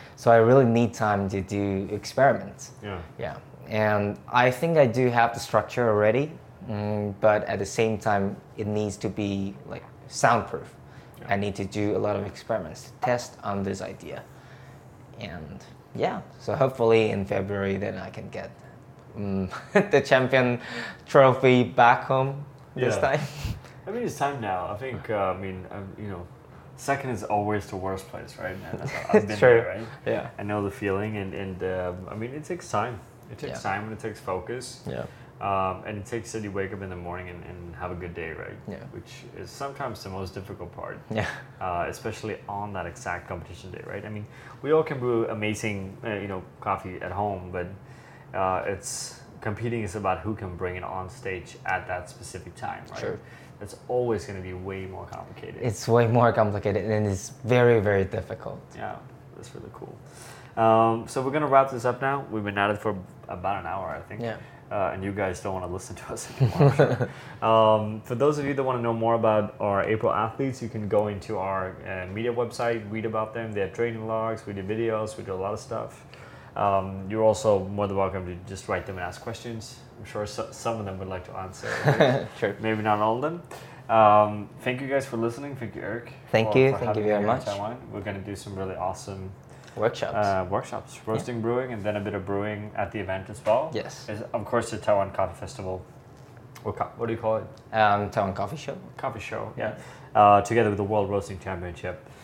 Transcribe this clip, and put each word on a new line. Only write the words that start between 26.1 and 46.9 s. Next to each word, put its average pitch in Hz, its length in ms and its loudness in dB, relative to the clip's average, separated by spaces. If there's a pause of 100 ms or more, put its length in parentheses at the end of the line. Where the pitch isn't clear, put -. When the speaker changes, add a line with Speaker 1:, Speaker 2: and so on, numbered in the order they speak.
Speaker 2:
second 135 340 -2
is 101 120 -4
always 104 440 0
the - 80 -10
worst 95 340 -6
place, - 300 -14
right? 92 160 -8 (160)
And - 100 -8
Speaker 1:
<laughs> - 20 -8
Speaker 2:
I've, 139 80 -6 (240)
I've 208 120 6
been 208 100 -4
Speaker 1:
True. 127 120 8 (120)
Speaker 2:
there, 90 160 -4
right? 113 100 -10 (180)
Speaker 1:
Yeah. 113 320 -2
Speaker 2:
I 104 60 -8
know 104 200 -2
the 98 80 -2
feeling, 104 460 -2
and, 95 160 -6
and, 92 300 -6
um, 92 460 -4
I - 60 -10
mean, 113 160 -6
it 151 120 -10
takes 175 280 -10
time. 110 280 -2 (320)
It - 60 -14
takes 127 260 -8
Speaker 1:
Yeah. 104 80 -2
Speaker 2:
time 101 120 -2
and 110 100 -10
it 101 60 -12
takes 104 200 -8
focus. 120 680 -8
Speaker 1:
Yeah. - 180 -6 (360)
Speaker 2:
Um, 95 440 0
and 107 120 -8
it 98 80 -10
takes 113 280 -8
that 110 100 -6
you 101 80 -6
wake 95 220 -4
up 95 80 -10
in 95 80 -8
the 92 60 -10
morning 90 340 -10
and, 87 160 -14
and 87 320 -14
have 87 140 -6
a 87 40 -6
good 85 180 -10
day, 82 180 -8
right? - 260 -12 (100)
Speaker 1:
Yeah. 101 80 -10 (160)
Speaker 2:
Which - 320 -16 (140)
is 92 120 -12
sometimes 135 540 -8
the 98 60 -10
most 95 240 -8
difficult 92 420 -12
part. - 240 -10 (100)
Speaker 1:
Yeah. 110 180 -2 (340)
Speaker 2:
Uh, 87 260 -2
especially 104 500 -6 (120)
on 101 240 -6
that 90 120 -6
exact 87 420 -8
competition 90 440 -12
day, - 160 -12
right? 101 180 -8
I 107 40 -10
mean, 107 160 -8 (380)
we 139 80 0
all 156 120 8
can 143 160 -4
brew 117 280 2
amazing, 107 760 -2
uh, 113 120 -4
you 101 120 -4
know, 92 160 -6 (160)
coffee 95 420 -4